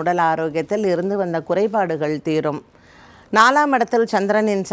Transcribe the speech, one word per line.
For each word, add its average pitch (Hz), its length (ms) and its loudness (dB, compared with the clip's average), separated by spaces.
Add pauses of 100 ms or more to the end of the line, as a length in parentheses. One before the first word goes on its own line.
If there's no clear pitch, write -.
உடல் 175 300 0
ஆரோக்கியத்தில் 160 640 -2
இருந்து 196 300 -2
வந்த 165 160 -4 (100)
குறைபாடுகள் 170 680 -2 (100)
தீரும். 151 340 -2 (760)
நாலாம் 277 400 4
இடத்தில் 233 380 0
சந்திரனின் 202 580 0